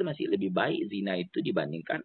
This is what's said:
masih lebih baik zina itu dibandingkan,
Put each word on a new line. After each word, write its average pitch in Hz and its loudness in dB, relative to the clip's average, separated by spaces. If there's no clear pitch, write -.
masih 156 0
lebih 98 2
baik 113 2
zina 98 0
itu - -2
dibandingkan, 80 -2